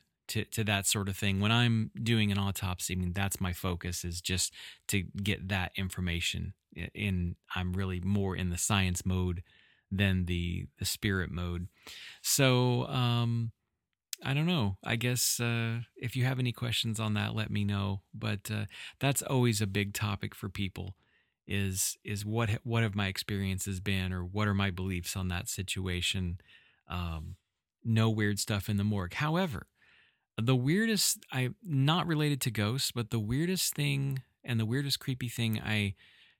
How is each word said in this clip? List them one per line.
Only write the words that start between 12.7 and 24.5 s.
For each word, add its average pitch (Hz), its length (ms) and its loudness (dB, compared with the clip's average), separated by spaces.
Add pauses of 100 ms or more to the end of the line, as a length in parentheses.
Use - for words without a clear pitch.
um, 120 640 0 (720)
I 135 100 -2
don't 156 120 2
know. 120 360 2
I 113 140 -2
guess, 123 420 0
uh, 117 440 -2 (120)
if - 220 -6
you 123 80 2
have 127 140 0
any 127 120 2
questions 113 480 -2
on 107 160 0
that, 107 200 0
let 110 160 -2
me 104 140 2
know. 98 380 0 (100)
But, 107 380 -4
uh, 104 140 -2 (340)
that's 135 240 2
always 123 380 4
a 110 60 2
big 101 260 0
topic 101 420 -2
for 104 140 -8
people, 95 480 -6 (500)
is, 95 560 0
is 104 220 -6
what 110 260 0
ha-, 117 140 0
what 117 180 2
have 104 140 2
my 101 100 2
experiences 95 720 -2
been, 95 340 0
or 90 120 -4
what 104 240 0
are 101 60 2